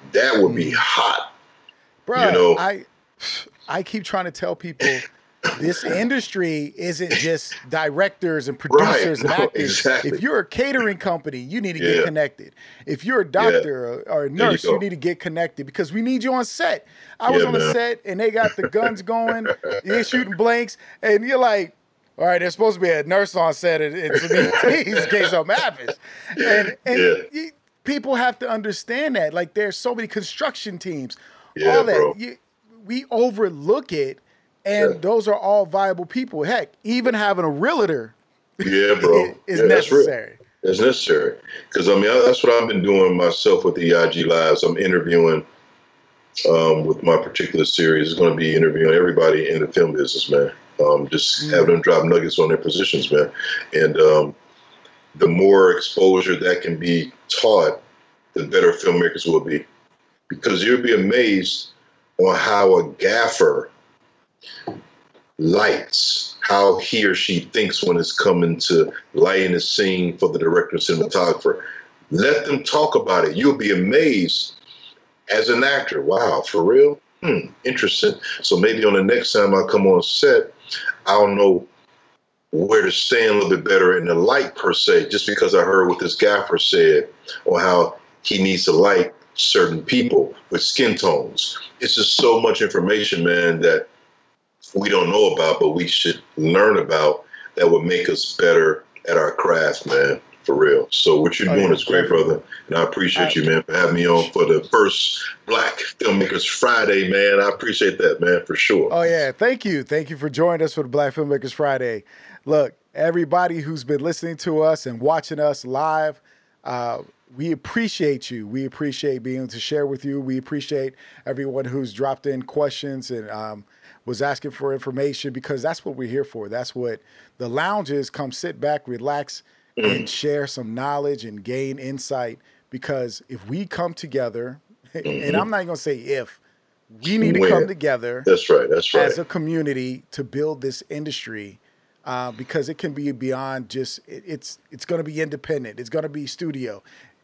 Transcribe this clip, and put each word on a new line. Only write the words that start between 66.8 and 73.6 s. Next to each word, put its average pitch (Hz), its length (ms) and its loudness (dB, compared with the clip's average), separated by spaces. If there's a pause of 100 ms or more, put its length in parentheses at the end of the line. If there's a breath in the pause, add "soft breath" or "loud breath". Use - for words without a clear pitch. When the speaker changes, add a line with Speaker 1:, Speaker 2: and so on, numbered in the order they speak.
Speaker 1:
or 92 100 2
she 87 260 -2
thinks 101 420 -2
when 87 140 2
it's 82 140 -2
coming 87 460 2
to 82 340 2 (220 loud breath)
lighting 95 420 2
a 85 40 0
scene 92 580 -2
for 90 120 2
the 78 100 -4
director 85 380 0
and - 40 -4
cinematographer. 85 800 0 (500 loud breath)
Let 139 340 2
them 143 180 -2
talk 151 320 2
about 87 300 2
it. 76 100 -2
You'll 139 220 2
be 104 140 0